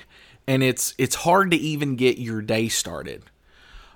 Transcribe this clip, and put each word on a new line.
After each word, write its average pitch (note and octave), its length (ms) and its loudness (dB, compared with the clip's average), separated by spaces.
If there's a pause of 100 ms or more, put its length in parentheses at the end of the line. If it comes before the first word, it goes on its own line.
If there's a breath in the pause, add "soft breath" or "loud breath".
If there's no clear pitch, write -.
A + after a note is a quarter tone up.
(460 loud breath)
and C3 160 2
it's, B2+ 340 0
it's C3+ 200 0
hard F#3 340 4
to E3+ 60 4
even C#3+ 400 -2
get B2 220 2
your A2+ 220 -6
day A2 280 0
started? C#2 560 -6 (720 soft breath)